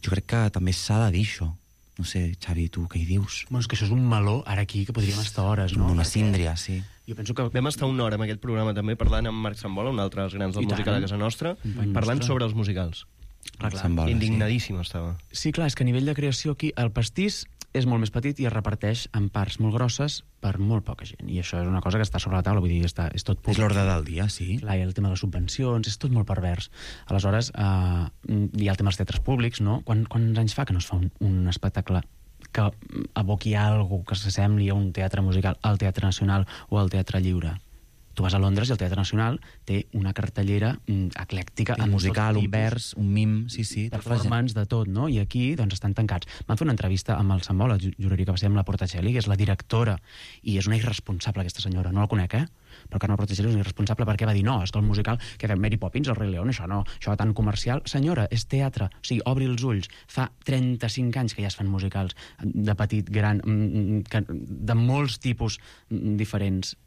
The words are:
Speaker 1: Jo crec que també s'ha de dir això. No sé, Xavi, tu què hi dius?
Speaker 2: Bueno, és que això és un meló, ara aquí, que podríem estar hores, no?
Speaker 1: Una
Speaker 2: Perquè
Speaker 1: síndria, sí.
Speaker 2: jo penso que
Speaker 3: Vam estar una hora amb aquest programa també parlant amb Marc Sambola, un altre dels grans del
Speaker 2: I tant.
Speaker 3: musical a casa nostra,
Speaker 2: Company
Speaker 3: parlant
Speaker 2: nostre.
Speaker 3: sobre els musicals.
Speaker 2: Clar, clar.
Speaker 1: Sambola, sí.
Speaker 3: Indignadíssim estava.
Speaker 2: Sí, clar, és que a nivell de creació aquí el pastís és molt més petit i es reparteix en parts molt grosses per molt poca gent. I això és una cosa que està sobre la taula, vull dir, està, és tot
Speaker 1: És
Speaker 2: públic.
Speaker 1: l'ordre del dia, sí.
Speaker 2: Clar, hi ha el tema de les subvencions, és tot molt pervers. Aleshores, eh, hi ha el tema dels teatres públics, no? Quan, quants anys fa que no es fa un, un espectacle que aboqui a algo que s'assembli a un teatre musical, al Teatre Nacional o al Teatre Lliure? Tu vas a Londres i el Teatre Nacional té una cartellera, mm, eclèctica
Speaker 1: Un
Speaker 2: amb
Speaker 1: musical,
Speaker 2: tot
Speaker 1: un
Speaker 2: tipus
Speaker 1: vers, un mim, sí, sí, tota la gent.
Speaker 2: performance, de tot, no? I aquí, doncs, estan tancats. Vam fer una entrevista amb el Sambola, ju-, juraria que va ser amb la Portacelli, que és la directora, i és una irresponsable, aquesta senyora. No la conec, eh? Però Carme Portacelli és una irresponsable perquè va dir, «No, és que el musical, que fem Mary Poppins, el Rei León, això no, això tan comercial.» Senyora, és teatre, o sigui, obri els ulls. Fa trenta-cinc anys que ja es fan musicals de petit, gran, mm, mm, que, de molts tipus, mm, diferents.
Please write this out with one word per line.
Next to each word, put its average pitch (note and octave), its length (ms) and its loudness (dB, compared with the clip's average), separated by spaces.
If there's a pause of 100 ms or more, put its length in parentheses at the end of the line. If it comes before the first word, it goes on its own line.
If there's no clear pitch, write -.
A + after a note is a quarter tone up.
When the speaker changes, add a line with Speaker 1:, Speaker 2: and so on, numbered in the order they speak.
Speaker 1:
Jo F#2 80 0
crec F#2+ 160 -2
que A#2 120 0 (120)
també F2+ 240 0
s'ha G#2+ 300 0
de G2 100 4
dir G#2+ 80 2
això. E2+ 260 -4 (460)
No F2+ 120 -4
sé, F2+ 140 -2 (200)
Xavi, E2+ 320 -2
tu E2+ 160 -2
què - 100 -4
hi E2 60 0
dius? G2 420 0
Speaker 2:
Bueno, B2 140 -2
és A2 80 -4
que A2+ 60 -2
això G#2 100 0
és G2 80 2
un B2+ 160 4
meló, G#2+ 300 2 (100)
ara G2+ 160 0
aquí, G2+ 180 -2
que A#2 120 -6
podríem G2+ 260 0
estar G2 240 -2
hores, F#2 320 0
no? F#2 140 4
Speaker 1:
Una E2+ 100 4
Speaker 2:
Perquè E2 80 2
Speaker 1:
síndria, F#2+ 480 2
sí. F#2 220 -4 (260)
Speaker 2:
jo A2+ 80 -8
penso G#2+ 240 -4
que B2+ 160 0
Speaker 3:
Vam B2+ 160 2
estar - 160 -2
una C3 180 0
hora G#2+ 140 0
amb A2 80 0
aquest G#2+ 160 -6
programa A2 320 0
també G#2+ 240 -2
parlant A2 320 2
amb A2 160 -4
Marc G#2 140 -6
Sambola, G#2 340 -4
un G#2+ 80 0
altre G2 220 -2
dels F#2+ 100 -6
grans G2 220 -2
del A2+ 80 0
Speaker 2:
I - 20 0
tant. G#2 140 0
Speaker 3:
musical G2+ 180 2
a F#2+ 80 0
casa G2+ 140 -4
nostra, A2+ 420 -4
Speaker 2:
Company G#2 320 -2
Speaker 3:
parlant A2+ 240 2
Speaker 2:
nostre. B2 160 0
Speaker 3:
sobre A#2+ 160 0
els A2 80 -4
musicals. F#2 480 -2 (500)
Speaker 2:
Clar, - 140 -4
clar. - 140 -6
Speaker 1:
Sambola, E2+ 260 2
sí. - 80 2
Speaker 3:
Indignadíssim A2 640 0
estava. E2+ 320 -6 (160)
Speaker 2:
Sí, - 220 -2
clar, D#3+ 180 0
és - 80 -6
que C3 60 2
a B2 80 4
nivell C3 180 2
de D3 80 0
creació C#3+ 400 -2
aquí D#3 180 -2
el A#2+ 140 0
pastís F#3 540 -2 (300)
és B2+ 160 2
molt A#2 80 2
més A2 160 0
petit C#3 240 -2
i C3+ 80 -2
es A2 80 0
reparteix G#2 540 -2 (100)
en G2+ 60 2 (100)
parts G2 240 -2
molt A2 160 2
grosses B2 460 0 (180)
per F#2+ 240 -2
molt G#2+ 240 2
poca - 220 -8
gent. - 180 -14
I F2+ 160 -2
això F2 160 -4
és F2 80 0
una F#2 160 0
cosa F#2 160 0
que A2 80 2
està - 160 -2
sobre F#2+ 160 0
la F2 80 0
taula, G2+ 160 2
vull F2 80 2
dir, E2+ 160 2
està, E2+ 220 -2 (100)
és - 80 -6
tot G2 140 0
Speaker 1:
És - 20 -20
Speaker 2:
públic. G#2 220 0
Speaker 1:
l'ordre G2+ 240 4
del E2+ 180 2
dia, E2+ 240 -2
sí. F#2 300 -2
Speaker 2:
Clar, G2+ 180 -2
hi F#2 60 0
ha - 20 0
el F#2 80 -2
tema G2 160 0
de F#2 60 0
les - 80 -4
subvencions, A2 680 0
és - 80 -6
tot C3 160 0
molt G#2+ 140 2
pervers. F2+ 420 -2 (400)
Aleshores, G2+ 400 2
eh, F2+ 560 2 (240)
hi G#2 380 0
ha F#2+ 80 2
el - 20 -6
tema G2+ 160 2
dels - 80 -6
teatres - 240 -2
públics, A#2+ 340 0
no? G#2+ 220 2
Quan, A2 240 2
quants A2+ 320 2
anys A2 160 2
fa C#3+ 160 -2
que - 20 2
no F2+ 60 2
es F2 80 -2
fa F2+ 160 0
un, F2+ 160 0
un F#2+ 320 2
espectacle - 540 -2 (500)
que G#3 160 2 (480)
aboqui G#2 400 0
a G#2 160 4
algo G2 300 2
que - 100 -4
s'assembli G2+ 560 2
a G2 80 2
un F#2+ 140 2
teatre F#2+ 340 -2
musical, F#2 360 2
al A2+ 200 2
Teatre G2 240 0
Nacional G2 400 2 (220)
o G#2 100 2
al G2 160 4
Teatre F#2+ 260 0
Lliure? F2+ 380 0 (560)
Tu - 80 -2
vas F#2 100 2
a G2 60 2
Londres G2 300 4
i - 20 0
el A2 80 0
Teatre F#2 160 -2
Nacional A2 460 0 (260)
té G2 260 -2
una G2 220 0
cartellera, G2+ 600 0 (100)
mm, F#2+ 220 0 (100)
eclèctica G2 560 -4
Speaker 1:
Un A2+ 80 -2
Speaker 2:
amb G#2 140 4
Speaker 1:
musical, G#2+ 400 2
Speaker 2:
tot G#2 80 4
Speaker 1:
un - 0 -
Speaker 2:
tipus G#2 160 0
Speaker 1:
vers, A2+ 340 -2
un G#2 180 0
mim, G#2+ 200 4 (180)
sí, A2+ 140 -4
sí, G#2+ 260 -4
tota A2+ 60 -6
la G#2 80 -4
gent. A#2 80 -2
Speaker 2:
performance, A#2+ 420 2
de G#2+ 160 0
tot, A2+ 160 2
no? A2 220 0
I B2 100 2
aquí, B2+ 400 0
doncs, G2 160 0
estan G2+ 240 -2
tancats. G2+ 300 0 (180)
Vam A#2 100 0
fer E3 80 0
una C#3 120 2
entrevista F#2+ 420 0
amb G2 160 4
el F2+ 80 2
Sambola, G#2+ 340 2
ju-, F#2+ 220 0
juraria F#2 260 2
que F#2+ 60 0
va F#2 80 0
ser G#2 80 0
amb G2+ 80 4
la G2 80 4
Portacelli, F#2 480 -2
que B2 80 2
és G#2 80 0
la G2+ 80 2
directora, G2+ 640 0 (480)
i G2+ 140 0
és F#2+ 100 0
una A2 80 2
irresponsable, G#2 640 -2
aquesta F2 180 -6
senyora. F#2 300 -2
No G2+ 120 2
la G#2+ 40 2
conec, F#2+ 280 0
eh? C3+ 100 2 (440)
Però G2 140 -2
Carme G2+ 140 2
Portacelli G2+ 320 0
és A2+ 80 2
una G2+ 80 2
irresponsable G#2 420 -2
perquè G#2+ 240 0
va - 20 2
dir, G2 120 2
«No, A#2 180 2
és F#2 80 -4
que G#2+ 80 -2
el G#2 80 4
musical, G#2+ 320 2 (180)
que A2 120 -4
fem G2 100 0
Mary G#2+ 180 2
Poppins, A#2 300 -2
el B2 80 2
Rei G#2 160 0
León, F#2 240 0
això A#2 140 -6
no, G2 160 -2 (160)
això G#2 160 -2
tan G#2+ 180 2
comercial.» B2 500 0
Senyora, C#3 460 0
és A2+ 160 -2
teatre, C3+ 380 0 (100)
o - 80 -20
sigui, A#2+ 240 -2
obri C3 240 2
els A#2+ 140 -2
ulls. G#2 260 0 (160)
Fa - 240 -4 (140)
trenta-cinc B2+ 720 0
anys A#2+ 180 -2
que G#2 80 -6
ja G2+ 80 -2
es - 80 -8
fan G2+ 80 -2
musicals F#2+ 480 -2 (260)
de G#2 360 2
petit, G#2 340 0
gran, G#2 340 2
mm, G#2+ 540 2
mm, G2 60 0
que, A2 260 0
de G#2 480 -4
molts B2+ 400 2
tipus, A#2 400 -2 (320)
mm, G#2 260 0
diferents. G2 600 0 (100)